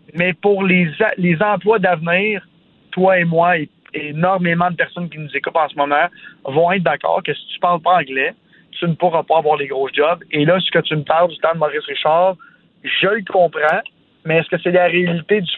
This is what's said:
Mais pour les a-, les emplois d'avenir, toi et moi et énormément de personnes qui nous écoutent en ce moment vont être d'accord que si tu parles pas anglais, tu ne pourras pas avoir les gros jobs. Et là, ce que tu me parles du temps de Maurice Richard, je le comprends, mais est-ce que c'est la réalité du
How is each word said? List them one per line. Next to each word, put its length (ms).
Mais 180
pour 320
les 240
a-, 180
les 240
emplois 360
d'avenir, 680
toi 280
et 60
moi 340
et 100
énormément 760
de 60
personnes 340
qui 80
nous 180
écoutent 200
en 120
ce 80
moment 320
vont 280
être 100
d'accord 400
que 120
si 180
tu 80
parles 220
pas 160
anglais, 360
tu 80
ne 80
pourras 300
pas 140
avoir 180
les 100
gros 260
jobs. 380
Et 160
là, 140
ce 100
que 100
tu 160
me 60
parles 280
du 80
temps 140
de 60
Maurice 280
Richard, 500
je 240
le 160
comprends, 560
mais 140
est-ce 100
que 140
c'est 80
la 160
réalité 540
du 180